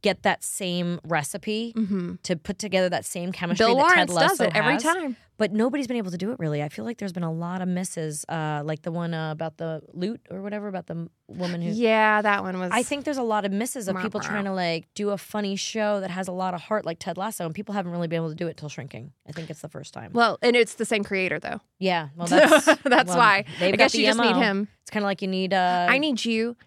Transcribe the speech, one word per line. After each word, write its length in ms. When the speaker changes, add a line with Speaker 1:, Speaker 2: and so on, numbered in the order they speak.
Speaker 1:
get 220
that 200
same 640
recipe, 680
Speaker 2:
Mm-hmm. 500
Speaker 1:
to 120
put 240
together 300
that 160
same 260
chemistry 340
Speaker 2:
Bill 100
Speaker 1:
that 60
Speaker 2:
Lawrence 300
Speaker 1:
Ted 40
Lasso 120
Speaker 2:
does 140
it 140
every 180
Speaker 1:
has. 100
Speaker 2:
time. 320
Speaker 1:
But 160
nobody's 340
been 100
able 140
to 80
do 140
it, 60
really. 220
I 80
feel 160
like 140
there's 140
been 100
a 100
lot 300
of 40
misses, 640
uh, 340
like 200
the 80
one, 240
uh, 160
about 260
the 240
loot 380
or 140
whatever, 240
about 180
the 80
m-, 160
woman 360
who 80
Speaker 2:
Yeah, 500
that 220
one 160
was 120
Speaker 1:
I 120
think 220
there's 120
a 60
lot 200
of 80
misses 360
of 80
Speaker 2:
Wah, 80
Speaker 1:
people 160
Speaker 2:
wah. 80
Speaker 1:
trying 180
to, 80
like, 400
do 160
a 80
funny 380
show 460
that 100
has 160
a 40
lot 220
of 80
heart 240
like 140
Ted 180
Lasso, 300
and 80
people 180
haven't 180
really 160
been 100
able 120
to 60
do 100
it 120
till 120
Shrinking. 440
I 40
think 180
it's 120
the 80
first 260
time. 180
Speaker 2:
Well, 300
and 120
it's 200
the 100
same 180
creator, 360
though. 200
Speaker 1:
Yeah, 360
well, 120
Speaker 2:
<laughs> 0
Speaker 1:
that's, 380
Speaker 2:
That's 260
Speaker 1:
well, 80
Speaker 2:
why. 280
Speaker 1:
they've 140
Speaker 2:
I 40
Speaker 1:
got 80
Speaker 2:
guess 80
Speaker 1:
the 80
Speaker 2:
you 40
just 140
need 100
Speaker 1:
M 80
O. 40
Speaker 2:
him. 260
Speaker 1:
It's 80
kinda 160
like 160
you 40
need, 280
uh, 340
Speaker 2:
I 80
need 260
you 320